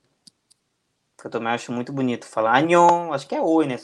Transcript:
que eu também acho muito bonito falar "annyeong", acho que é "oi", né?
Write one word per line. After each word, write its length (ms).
que 80
eu 40
também 220
acho 200
muito 200
bonito 340
falar 300
"annyeong", 560
acho 140
que 80
é 60
"oi", 260
né? 180